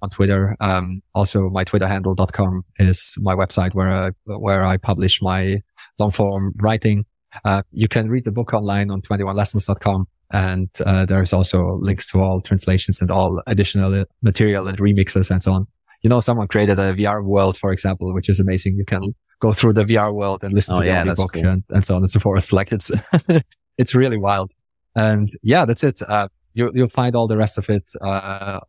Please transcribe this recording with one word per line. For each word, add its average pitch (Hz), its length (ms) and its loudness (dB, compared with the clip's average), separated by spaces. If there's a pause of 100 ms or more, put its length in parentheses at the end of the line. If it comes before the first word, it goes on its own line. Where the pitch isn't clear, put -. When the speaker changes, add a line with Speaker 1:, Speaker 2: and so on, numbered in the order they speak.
Speaker 1:
on - 80 -8
Twitter. 98 520 0
Um, 92 420 -2 (120)
also 101 360 0
my 92 140 -2
Twitter 98 220 0
handle 95 280 -2
dot 92 180 0
com 92 320 -2 (140)
is 92 420 4
my 95 140 0
website 92 400 0
where 95 180 0
I, 92 180 -2 (140)
where 101 400 -2
I 95 140 0
publish 92 440 0
my 95 360 0 (400)
long 104 120 2
form 98 460 -2
writing. 107 480 0 (400)
Uh, 98 180 0 (100)
you 107 160 0
can 110 200 0
read 120 160 -2
the 107 80 -4
book 117 220 -2
online 101 360 0
on 95 120 -6
twenty-one 98 340 -4
lessons 101 300 0
dot 98 140 -2
com. 95 260 0 (260)
And, 92 380 -2 (160)
uh, 95 180 2
there's 92 300 2
also 92 480 0
links 95 300 0
to 98 100 2
all 95 180 0
translations 92 600 0
and 90 80 0
all 92 360 0
additional 98 580 0 (180)
material 101 440 2
and 95 120 -8
remixes 98 520 2
and 95 120 2
so 95 100 2
on. 95 140 0 (360)
You 113 60 2
know, 120 120 4
someone 113 280 0
created 101 300 2
a 95 160 0
V 101 100 -2
R 104 180 -2
world, 98 360 2
for 101 120 -4
example, 92 440 -2
which 95 160 0
is 98 100 4
amazing. 95 360 0
You 98 100 -4
can 95 280 -4 (260)
go 110 120 2
through 110 220 4
the 107 100 2
V 107 140 2
R 104 140 0
world 101 300 -4
and 98 120 -4
listen 98 220 2
Speaker 2:
Oh, - 20 2
Speaker 1:
to 85 60 0
the 87 60 0
Speaker 2:
yeah, 90 140 0
that's 90 160 -2
Speaker 1:
audiobook 87 240 -4
Speaker 2:
cool. 92 80 2
Speaker 1:
and, 95 160 -2
and 98 180 2
so 90 100 2
on 92 60 0
and 92 80 2
so - 80 2
forth. 98 340 0
Like, 98 200 0
it's, 107 180 -2 (380)
<laughs> - 500 -2
it's 123 160 0
really 127 220 2
wild. 98 360 -2 (440)
And 107 320 2 (140)
yeah, 143 220 4
that's 117 180 0
it. 139 260 0
Uh, 101 200 0 (240)
you, 117 220 -2
you'll 127 140 2
find 127 280 -2
all 117 100 0
the 110 100 -2
rest 107 220 0
of 101 100 -4
it, 104 220 -2 (100)
uh, 98 680 -6